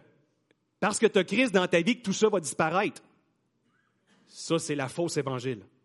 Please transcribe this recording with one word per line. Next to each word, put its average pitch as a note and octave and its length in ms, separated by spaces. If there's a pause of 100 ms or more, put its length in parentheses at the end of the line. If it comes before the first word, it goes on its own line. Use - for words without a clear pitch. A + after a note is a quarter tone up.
(800)
parce G3 200
que A3 80
t'as F#3+ 180
Christ A3+ 280
dans F3+ 140
ta F3 140
vie, G3 160
que - 60
tout F#3+ 100
ça G#3+ 160
va G3 120
disparaître. E3+ 640 (1200)
Ça, - 320
c'est D3+ 160
la C3+ 140
fausse E3+ 280
Évangile. B2+ 480 (200)